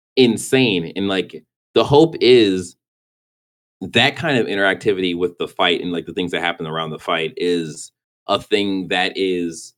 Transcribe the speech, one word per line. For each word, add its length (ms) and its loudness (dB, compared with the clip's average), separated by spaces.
insane, 800 2
and, 120 -4
like, 360 -4
the 100 4
hope 380 4
is 540 4
that 340 0
kind 220 -2
of 100 0
interactivity 680 0
with 200 -2
the 100 -6
fight 340 0
and, 100 -6
like, 140 -4
the 80 -12
things 180 -4
that 100 -2
happen 260 -6
around 240 -6
the 80 -12
fight 380 -4
is 540 -4
a 140 -2
thing 460 -2
that 280 -2
is 640 -4